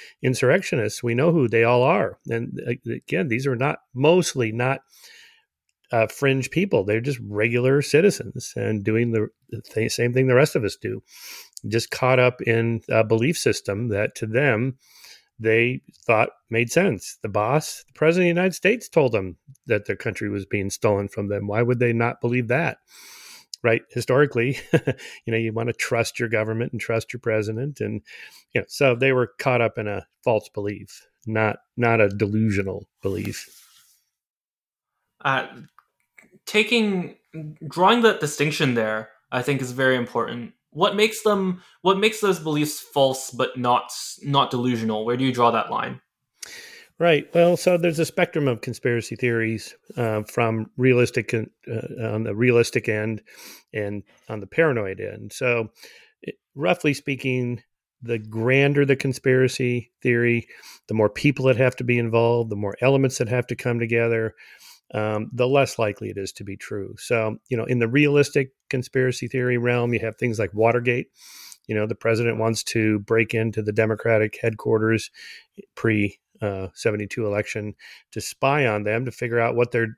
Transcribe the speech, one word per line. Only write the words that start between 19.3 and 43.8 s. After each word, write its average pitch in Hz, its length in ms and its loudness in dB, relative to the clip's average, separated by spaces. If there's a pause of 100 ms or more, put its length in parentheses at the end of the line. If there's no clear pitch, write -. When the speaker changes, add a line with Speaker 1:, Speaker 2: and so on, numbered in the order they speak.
Speaker 1:
that 104 180 2
their 101 100 -4
country 107 340 -6
was 101 160 -6
being 98 240 -2
stolen 101 380 0
from 101 200 -6
them. 101 200 -4
Why 104 140 0
would 120 180 2
they 120 140 2
not 117 280 -2
believe 120 260 -2
that? 135 300 0 (840)
Right? 120 260 4
Historically, 127 760 2
<laughs> - 80 -2 (520)
you 117 60 -4
know, 113 60 0
you 113 160 -2
wanna 113 200 -2
trust - 460 -2
your 120 100 -2
government 110 420 -2
and 113 100 -6
trust - 320 -4
your 120 60 -10
president. 110 600 -2
And, 107 200 -4 (520)
you - 80 0
know, - 60 -10
so 131 280 2
they 135 160 2
were 127 260 0
caught 123 240 0
up 110 160 0
in 107 100 -6
a 101 180 -6 (180)
false 110 260 0
belief, 101 580 -10 (180)
not, 110 320 0 (200)
not 117 240 4
a 101 80 6
delusional 101 800 -2 (140)
belief. 101 640 -8 (1600)
Speaker 2:
Uh, 131 260 -2 (960)
taking, 214 720 0 (500)
drawing 196 340 4
that 220 180 4
distinction 147 540 0
there, 110 360 -2 (220)
I 123 100 -2
think 135 200 -2
is 123 100 -6
very 131 240 2
important. 117 580 -4 (180)
What 196 240 0
makes 220 280 0
them, 190 380 0 (200)
what 190 160 4
makes 220 240 0
those 190 180 2
beliefs 151 400 -2
false 135 520 0
but 123 260 -2
not, 123 340 0 (320)